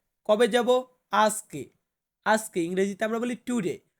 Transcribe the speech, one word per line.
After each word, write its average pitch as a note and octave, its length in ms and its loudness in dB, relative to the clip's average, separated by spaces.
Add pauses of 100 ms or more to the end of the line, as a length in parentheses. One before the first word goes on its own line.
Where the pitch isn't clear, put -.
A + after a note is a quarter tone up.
(300)
কবে G#3+ 180 4
যাব? A#3 220 2 (420)
আজকে। G#3 500 0 (640)
আজকে G#3+ 380 0
ইংরেজিতে F#3 420 -2
আমরা A3 140 -2
বলি A#3+ 160 -4
টুডে, F3+ 400 -4 (240)